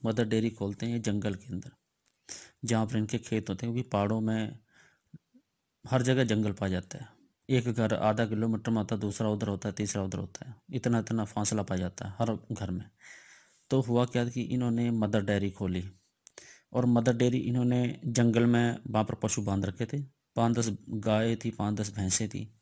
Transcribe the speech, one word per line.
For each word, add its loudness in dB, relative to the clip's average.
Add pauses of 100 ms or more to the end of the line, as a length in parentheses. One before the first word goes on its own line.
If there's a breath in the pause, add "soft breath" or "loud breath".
मदर 2
डेयरी 2
खोलते -6
हैं -2
ये -2
जंगल -2
के -16
अंदर, -8 (920 loud breath)
जहाँ 2
पर -2
इनके 0
खेत -2
होते -4
हैं, -4
क्योंकि -4
पहाड़ों 2
में -2 (1300 soft breath)
हर 2
जगह 4
जंगल 2
पाया -2
जाता -4
है। -12 (420)
एक 2
घर 0
आधा 2
किलोमीटर 0
में 2
होता 0
है, -4
दूसरा -2
उधर 0
होता -2
है, -6
तीसरा -2
उधर -4
होता -10
है, -14 (160)
इतना, 2
इतना -2
फासला -2
पाया -2
जाता -6
है -10
हर 0 (180)
घर -6
में। -6 (840 loud breath)
तो 4
हुआ 2
क्या 0
कि -6
इन्होंने 0
मदर 2
डेयरी 2
खोली -2 (880 loud breath)
और 2
मदर 4
डेयरी 2
इन्होंने 0
जंगल 4
में, 4 (100)
वहाँ 2
पर -4
पशु -2
बांध 0
रखे -4
थे, -4 (340)
पाँच 4
दस 0 (200)
गाय 2
थी, -4
पाँच -2
दस -4
भैंसें 0
थी। -10 (100)